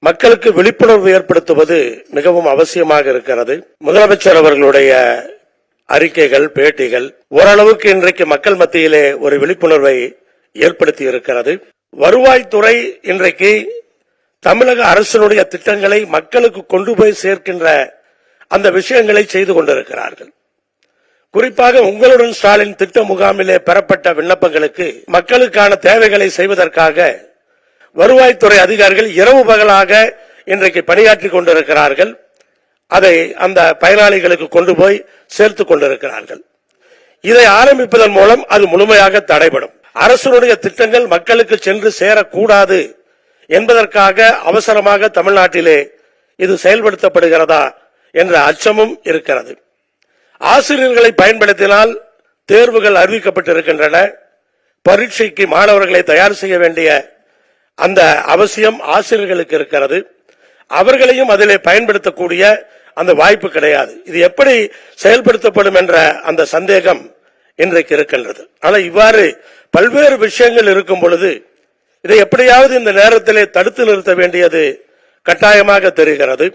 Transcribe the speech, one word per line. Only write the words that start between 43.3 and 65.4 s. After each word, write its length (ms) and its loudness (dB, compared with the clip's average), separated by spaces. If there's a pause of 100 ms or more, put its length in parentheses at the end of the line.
என்பதற்காக 720 2 (200)
அவசரமாக 680 0
தமிழ்நாட்டிலே 600 0 (680)
இது 120 -2 (100)
செயல்படுத்தப்படுகிறதா 960 0 (600)
என்ற 120 -2 (160)
அச்சமும் 460 -2 (160)
இருக்கிறது. 420 -6 (1000)
ஆசிரியர்களை 580 2 (100)
பயன்படுத்தினால் 680 2 (600)
தேர்வுகள் 500 2
அறிவிக்கப்பட்டிருக்கின்றன. 960 -2 (880)
பரீட்சைக்கு 680 -2
மாணவர்களை 560 2
தயார் 320 2
செய்ய 220 -4
வேண்டிய 260 -2 (960)
அந்த 160 0 (340)
அவசியம் 440 -2 (160)
ஆசிரியர்களுக்கு 640 -4
இருக்கிறது. 400 -4 (840)
அவர்களையும் 540 2
அதிலே 220 2 (120)
பயன்படுத்தக்கூடிய 760 -2 (580)
அந்த 200 0
வாய்ப்பு 340 0
கிடையாது. 380 -2 (160)
இது 100 -8 (100)
எப்படி 260 0 (500)
செயல்படுத்தப்படும் 800 0